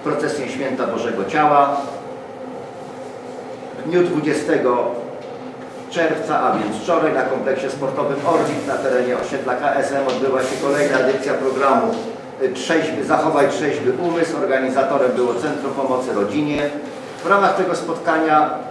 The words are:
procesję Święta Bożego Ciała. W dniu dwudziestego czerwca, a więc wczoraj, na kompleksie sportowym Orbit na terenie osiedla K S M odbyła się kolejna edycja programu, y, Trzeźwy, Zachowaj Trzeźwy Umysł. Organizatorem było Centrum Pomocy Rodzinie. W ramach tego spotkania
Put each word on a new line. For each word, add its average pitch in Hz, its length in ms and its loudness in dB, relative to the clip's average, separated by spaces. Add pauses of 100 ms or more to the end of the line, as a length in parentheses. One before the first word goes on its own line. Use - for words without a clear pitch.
procesję 147 460 -2
Święta 127 380 -4
Bożego 113 380 -2
Ciała. 143 520 4 (2000)
W 151 40 -4
dniu 175 140 2
dwudziestego 147 880 0 (960)
czerwca, 156 520 0
a 117 160 2
więc - 260 -2
wczoraj, 156 300 2
na 131 80 2
kompleksie 131 480 0
sportowym 135 480 -2 (100)
Orbit 151 400 2
na 135 60 -2
terenie 127 440 2
osiedla 127 380 -2
K - 200 0
S 135 160 0
M 139 160 2
odbyła 127 340 2
się - 220 -2
kolejna 139 340 4
edycja 135 360 2
programu, 135 540 2 (540)
y, 131 120 2
Trzeźwy, - 520 0
Zachowaj 147 440 4
Trzeźwy 135 420 0
Umysł. 165 460 0
Organizatorem 131 760 2
było 120 220 2
Centrum 135 400 -2
Pomocy 127 400 0
Rodzinie. 147 560 0 (540)
W - 40 -2
ramach 196 280 4
tego 180 200 0
spotkania 156 760 2 (220)